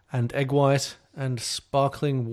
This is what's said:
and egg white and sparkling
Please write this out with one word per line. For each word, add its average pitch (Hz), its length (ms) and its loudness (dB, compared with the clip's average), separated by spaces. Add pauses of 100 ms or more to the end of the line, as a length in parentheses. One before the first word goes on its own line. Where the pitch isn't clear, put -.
(120)
and 120 220 -2
egg 135 180 0
white 139 440 4 (200)
and 131 240 -4
sparkling 139 920 -2